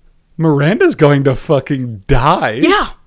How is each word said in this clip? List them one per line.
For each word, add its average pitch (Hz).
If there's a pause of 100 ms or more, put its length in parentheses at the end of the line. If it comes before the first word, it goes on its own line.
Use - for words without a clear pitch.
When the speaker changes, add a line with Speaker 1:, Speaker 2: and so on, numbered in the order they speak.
(360)
Speaker 1:
Miranda's 165
going 143
to 135
fucking 127
die. 135
Speaker 2:
Yeah. 370 (160)